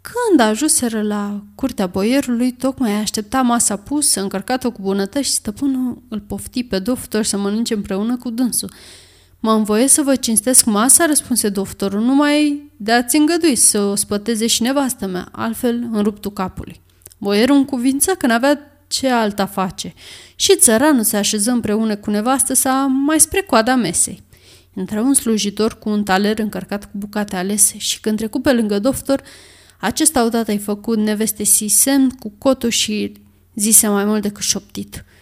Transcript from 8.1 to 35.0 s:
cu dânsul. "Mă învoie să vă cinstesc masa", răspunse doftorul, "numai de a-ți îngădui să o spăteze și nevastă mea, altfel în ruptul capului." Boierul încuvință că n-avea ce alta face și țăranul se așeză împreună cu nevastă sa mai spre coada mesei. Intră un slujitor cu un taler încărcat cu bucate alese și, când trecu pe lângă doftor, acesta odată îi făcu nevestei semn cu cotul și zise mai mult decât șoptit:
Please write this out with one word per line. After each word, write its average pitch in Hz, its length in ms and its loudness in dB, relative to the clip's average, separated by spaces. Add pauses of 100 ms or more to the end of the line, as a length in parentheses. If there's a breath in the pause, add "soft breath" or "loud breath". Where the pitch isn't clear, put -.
cu 247 120 -8
dânsul. 226 420 -2 (680 loud breath)
"Mă 220 120 0
învoie 214 360 2
să 294 140 2
vă 269 140 2
cinstesc 247 500 0
masa", 208 400 4
răspunse 262 440 0
doftorul, 196 520 -4
"numai 294 760 2
de 208 140 -4
a-ți 240 240 2
îngădui 311 400 4
să - 240 2
o 202 160 0
spăteze 208 520 -2
și - 140 0
nevastă 254 460 -2
mea, 180 240 -6
altfel 233 600 -4
în 214 120 0
ruptul 208 280 -4
capului." - 500 -8 (360 loud breath)
Boierul 208 380 2
încuvință 269 560 0
că 359 160 0
n-avea 254 320 2 (280)
ce - 200 -4
alta 214 380 0
face 180 480 -6 (420 loud breath)
și - 200 4
țăranul 247 480 4
se 208 140 0
așeză 208 340 0
împreună 220 440 0
cu 208 140 -8
nevastă 240 440 0
sa 262 320 0 (200)
mai 311 140 2
spre 381 220 2
coada 254 340 2
mesei. - 480 -2 (500 soft breath)
Intră 208 280 -4
un 269 120 2
slujitor 214 680 0
cu - 100 -6
un 208 140 0
taler 202 360 2
încărcat 202 440 -6
cu - 100 -20
bucate 202 420 -6
alese 202 420 0
și, - 220 -6
când 214 180 -2
trecu 220 240 -4
pe 277 120 4
lângă 214 260 0
doftor, 214 420 0 (580 loud breath)
acesta 247 460 2
odată 226 260 0
îi 208 60 0
făcu 208 360 -4
nevestei 214 760 0
semn 269 420 4
cu 233 280 -10
cotul 254 320 0
și 208 440 -2 (420)
zise 214 320 2
mai 202 180 2
mult 214 160 2
decât 202 220 -6
șoptit: - 600 -8 (160 soft breath)